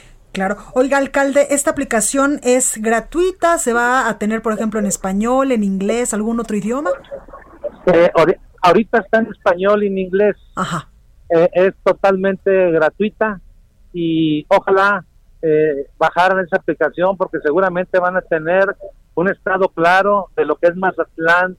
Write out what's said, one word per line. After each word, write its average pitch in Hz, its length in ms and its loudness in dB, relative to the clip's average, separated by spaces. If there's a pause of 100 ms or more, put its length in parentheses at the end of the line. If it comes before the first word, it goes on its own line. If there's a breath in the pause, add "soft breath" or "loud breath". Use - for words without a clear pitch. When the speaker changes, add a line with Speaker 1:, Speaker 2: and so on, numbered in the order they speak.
(320 loud breath)
Speaker 1:
Claro. 190 260 -4 (160)
Oiga, 262 240 2
alcalde, 277 540 0
¿esta 285 200 0
aplicación 277 720 -2
es 247 380 0
gratuita? 330 760 0
¿Se 262 160 -2
va 240 360 0
a 214 80 -4
tener, 220 240 -2
por 226 120 -4
ejemplo, 220 260 -4
en 208 60 -2
español, 233 640 -2
en 220 120 0
inglés, 202 500 -2
algún 226 260 -4
otro 220 180 -6
idioma? 247 320 -4 (960)
Speaker 2:
Eh, 175 280 4
ahori-, 165 240 4 (240)
ahorita 185 380 4
está 226 200 0
en 226 80 -2
español 202 560 0
y 202 40 2
en 190 100 -4
inglés. 190 380 0 (200)
Speaker 1:
Ajá. 170 340 -6 (400)
Speaker 2:
Eh, 170 240 4
es 180 200 2 (100)
totalmente 190 880 0
gratuita 196 680 -2 (540)
y 160 560 -2
ojalá, 196 560 2 (360)
eh, 151 460 0 (100)
bajaran 185 480 2
esa 190 120 -2
aplicación 170 600 -2
porque 175 260 -4
seguramente 180 560 0
van 180 180 -2
a 175 40 0
tener 180 540 -2 (380)
un 180 160 -2
estado 190 400 -2
claro 190 680 0
de 151 80 0
lo 151 140 -2
que 170 100 2
es 175 80 0
Mazatlán 180 840 -2